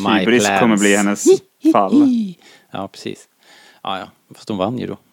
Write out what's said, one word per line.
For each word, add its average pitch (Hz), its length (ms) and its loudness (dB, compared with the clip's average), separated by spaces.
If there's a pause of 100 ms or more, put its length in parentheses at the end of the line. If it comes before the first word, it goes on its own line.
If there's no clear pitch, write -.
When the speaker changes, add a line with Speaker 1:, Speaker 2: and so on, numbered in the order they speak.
Speaker 1:
to 101 60 -2
my 104 100 2
Speaker 2:
hybris 110 260 2
Speaker 1:
plans. 98 140 0
Speaker 2:
kommer 110 180 2
bli 101 180 2
hennes 101 300 -2 (480)
fall. 226 340 4 (340)
Speaker 1:
<laughs> - 300 -20
Ja, - 160 -10
precis. - 420 -16 (540)
Ja, 95 160 -8
ja. 95 100 -16 (260)
Fast - 120 -20
de 107 100 -4
vann 107 200 -4
ju 95 100 -8
då. 95 100 -12 (160)